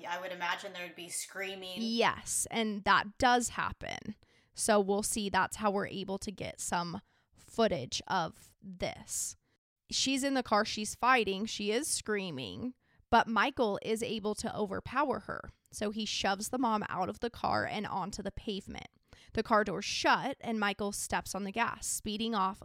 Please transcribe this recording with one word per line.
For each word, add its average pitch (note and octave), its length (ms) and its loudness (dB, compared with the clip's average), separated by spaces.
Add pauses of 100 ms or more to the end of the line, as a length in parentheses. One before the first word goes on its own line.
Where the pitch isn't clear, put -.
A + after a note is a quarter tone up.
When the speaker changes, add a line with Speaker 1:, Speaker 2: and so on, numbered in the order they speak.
Speaker 1:
I F3 100 -2
would F#3 140 -6
imagine F3+ 400 0
there'd F3 240 -8
be E3+ 140 -10
screaming. F#3+ 680 -4
Speaker 2:
Yes, A3+ 720 2
and G#3+ 340 0
that G3+ 340 4
does B3 320 6
happen. - 640 -6 (400)
So G#3 260 6
we'll G3+ 220 2
see. G#3 260 -2
That's F#3 280 2
how G#3+ 140 2
we're G3 180 0
able F#3+ 300 -6
to - 120 -8
get - 300 -8
some F3 420 -4 (340)
footage F#3+ 720 0
of - 420 -2 (140)
this. - 720 -6 (540)
She's C4+ 340 2
in C#4 80 2
the C4 100 2
car, G3+ 220 4
she's G#3+ 300 -4
fighting, A3 500 4
she G#3 260 -4
is B3 160 0
screaming, F3+ 840 -4 (380)
but A#3 180 8
Michael A3+ 540 2
is A3 200 -2
able G#3+ 340 -2
to - 200 -6
overpower G#3+ 720 -2
her. - 240 -8 (200)
So G#3 200 -4
he G#3 160 -4
shoves G3+ 420 0
the B3+ 100 -4
mom A3 300 2
out F#3 220 -2
of G#3+ 100 -8
the A#3+ 80 -2
car - 420 0
and G3+ 160 -4
onto G3 360 -6
the G3 80 -6
pavement. - 560 -8 (480)
The A3 80 0
car G#3+ 220 4
door's F3+ 220 -2
shut B3 540 2
and A3 200 -2
Michael G3+ 320 0
steps - 420 -4
on G3 100 -4
the G3 80 -6
gas, - 340 -2
speeding A3 480 -2
off, F#3+ 300 0